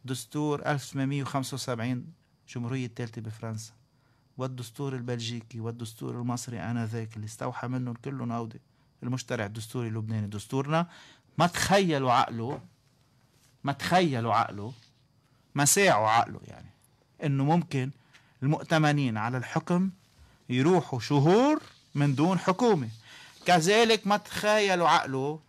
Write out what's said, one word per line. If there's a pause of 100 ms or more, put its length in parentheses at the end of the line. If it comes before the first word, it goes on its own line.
دستور
ألف
وثمانمية
وخمسة
وسبعين (360)
جمهورية
الثالثة
بفرنسا، (640)
والدستور
البلجيكي،
والدستور
المصري
آنذاك
اللي
استوحى
منهم
كلهم
عودة (420)
المشترع
الدستوري
اللبناني.
دستورنا (500)
ما
تخيلوا
عقله، (1040)
ما
تخيلوا
عقله، (800)
ما
ساعوا
عقله،
يعني، (540)
إنه
ممكن (520)
المؤتمنين
على
الحكم (580)
يروحوا
شهور (320)
من
دون
حكومة. (580)
كذلك
ما
تخيلوا
عقله